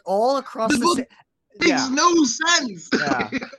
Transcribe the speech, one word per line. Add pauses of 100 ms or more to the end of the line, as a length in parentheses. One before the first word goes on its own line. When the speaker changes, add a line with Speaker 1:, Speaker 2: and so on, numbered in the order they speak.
Speaker 1:
all
across
Speaker 2:
The
Speaker 1:
the
Speaker 2:
book
Speaker 1:
ci-, (560)
Speaker 2:
makes
Speaker 1:
yeah.
Speaker 2:
no
sense.
<laughs>
Speaker 1:
Yeah. (300)